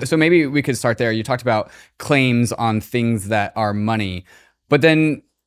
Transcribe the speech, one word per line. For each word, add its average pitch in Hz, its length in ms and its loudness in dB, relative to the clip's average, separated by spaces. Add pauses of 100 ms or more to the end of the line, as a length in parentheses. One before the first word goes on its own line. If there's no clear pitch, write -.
So 160 80 0
maybe 160 300 4
we 139 160 -2
could 131 160 -4
start 117 220 -2
there. 117 120 0
You 110 120 -4
talked 127 180 -4
about 113 300 -2 (260)
claims 123 560 2
on 113 260 0
things 113 500 -2
that 104 260 -2
are 107 180 -2
money, 104 500 -4 (460)
but 147 120 2
then, 156 420 2 (240)